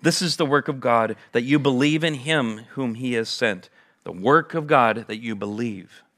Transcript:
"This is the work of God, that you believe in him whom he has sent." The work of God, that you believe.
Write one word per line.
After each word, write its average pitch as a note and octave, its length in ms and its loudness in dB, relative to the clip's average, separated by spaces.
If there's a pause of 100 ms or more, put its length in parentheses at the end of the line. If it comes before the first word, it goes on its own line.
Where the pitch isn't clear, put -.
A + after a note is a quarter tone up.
"This E3 180 2
is E3+ 160 -2
the E3 80 0
work C#3+ 240 0
of C3+ 120 -6
God, A2+ 360 2 (160)
that A#2+ 120 0
you C#3+ 140 2
believe D3 460 2
in E3 80 0
him B2 600 -2
whom A#2+ 240 -4
he B2 180 -4
has A2+ 160 -2
sent." G2+ 400 -4 (320)
The F2 100 -12
work C3+ 420 2
of D#3+ 120 -4
God, A#2 420 4
that A2 120 -8
you A2+ 160 -6
believe. G#2 680 -8 (160)